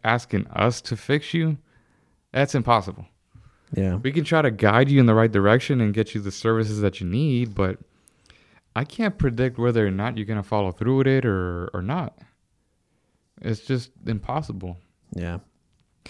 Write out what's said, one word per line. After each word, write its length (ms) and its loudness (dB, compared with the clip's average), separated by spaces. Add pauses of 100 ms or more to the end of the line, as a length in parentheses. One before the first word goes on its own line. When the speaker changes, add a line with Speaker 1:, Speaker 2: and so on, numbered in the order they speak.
Speaker 1:
asking 440 0
us 340 0
to 140 -6
fix 380 -4
you? 240 0 (760)
That's 220 0
impossible. 520 0 (640)
Speaker 2:
Yeah. 240 0
Speaker 1:
We 160 -2
can 120 0
try 180 2
to 100 4
guide 380 4
you 100 6
in 60 8
the 80 6
right 180 6
direction 480 4
and 120 2
get 220 -2
you 60 -4
the 100 -6
services 500 -2
that 200 0
you 80 -6
need, 460 -2
but 240 -2 (1000)
I 80 -2
can't 340 -4
predict 400 -2
whether 260 2
or 60 0
not 260 -4
you're 100 -6
gonna 180 -4
follow 260 -2
through 280 0
with 100 2
it 160 2
or, 500 -2
or 80 -6
not. 340 -6 (1300)
It's 180 -6
just 300 -6 (160)
impossible. 720 -6 (360)
Speaker 2:
Yeah. 240 -6 (720)